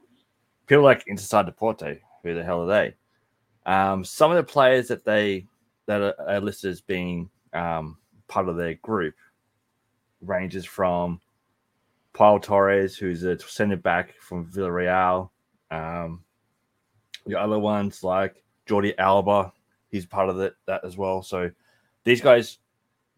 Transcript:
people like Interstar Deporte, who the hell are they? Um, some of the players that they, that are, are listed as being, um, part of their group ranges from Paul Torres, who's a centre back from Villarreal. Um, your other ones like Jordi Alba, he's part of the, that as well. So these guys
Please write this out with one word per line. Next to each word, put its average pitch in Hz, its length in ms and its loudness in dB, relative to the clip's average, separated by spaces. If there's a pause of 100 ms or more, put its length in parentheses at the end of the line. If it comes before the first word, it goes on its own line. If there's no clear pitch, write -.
(640)
people 143 180 6
like 131 220 6
Interstar 101 420 0
Deporte, 82 540 -6 (220)
who 85 100 -6
the 85 100 -6
hell 87 200 -4
are 87 40 -4
they? 98 280 2 (720)
Um, 95 380 0
some 156 280 2
of 175 60 4
the 160 60 2
players 131 440 4
that 120 160 -6
they, 104 420 0 (400)
that 104 160 -2
are, 101 140 -2 (120)
are 101 120 0
listed 98 320 -6
as 85 100 -12
being, 90 480 -6 (240)
um, 80 440 -6 (300)
part 95 220 -4
of 85 60 -4
their 85 200 -6
group 90 400 -6 (1040)
ranges 92 440 -6
from 87 560 -2 (920)
Paul 104 260 6
Torres, 98 580 2
who's 90 260 -6
a 87 160 -2
centre 101 380 -4
back 87 420 -2
from 87 260 -10
Villarreal. 90 840 0 (420)
Um, 82 520 -10 (1040)
your 98 120 -4
other 107 200 -2
ones 104 440 -2
like 95 400 -2 (220)
Jordi 101 320 0
Alba, 98 560 2 (360)
he's 95 160 -8
part 95 240 -2
of 92 80 -4
the, 95 180 -4 (100)
that 92 180 -6
as 90 140 -14
well. 95 240 -4
So 90 300 -6 (520)
these 120 180 4
guys 120 360 6 (600)